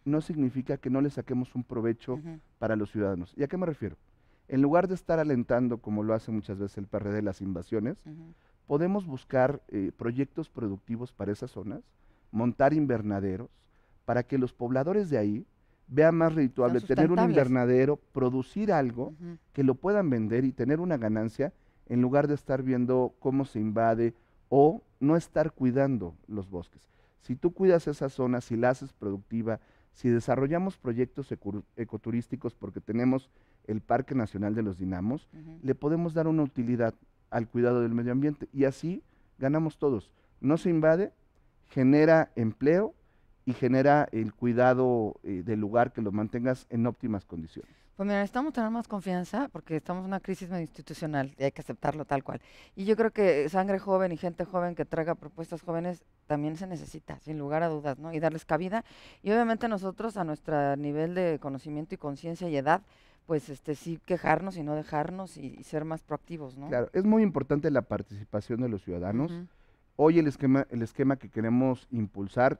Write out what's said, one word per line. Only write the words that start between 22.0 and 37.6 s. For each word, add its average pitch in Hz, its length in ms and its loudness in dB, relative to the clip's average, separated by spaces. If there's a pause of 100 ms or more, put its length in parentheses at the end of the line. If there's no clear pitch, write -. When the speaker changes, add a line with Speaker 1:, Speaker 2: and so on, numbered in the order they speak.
Speaker 1:
lugar 139 260 4
de 147 80 0
estar 135 280 -2
viendo 127 560 2
cómo 135 260 0
se 117 160 -6
invade 113 540 2 (340)
o 143 340 6 (160)
no 147 160 4
estar 156 380 0
cuidando 127 640 0 (120)
los 98 220 -8
bosques. - 400 -14 (320)
Si 127 160 -6
tú 175 160 0
cuidas 185 340 4
esa 147 220 -2
zona, 123 320 0
si 117 160 -6
la 120 140 4
haces 135 240 -6
productiva, 107 640 -6 (320)
si - 160 -2
desarrollamos 135 680 0
proyectos 127 520 -4
ecu-, 101 340 -8 (120)
ecoturísticos 117 800 -6
porque 98 260 -12
tenemos 127 500 0 (360)
el 107 160 -4
Parque 131 320 0
Nacional 104 400 -2
de 113 80 -2
los 95 160 -4
Dinamos, 95 560 -4
Speaker 2:
Ujú. 160 280 -18
Speaker 1:
le 131 120 0
podemos 160 400 -2
dar 160 140 0
una 160 140 2
utilidad 117 520 0 (340)
al 113 180 -4
cuidado 120 360 2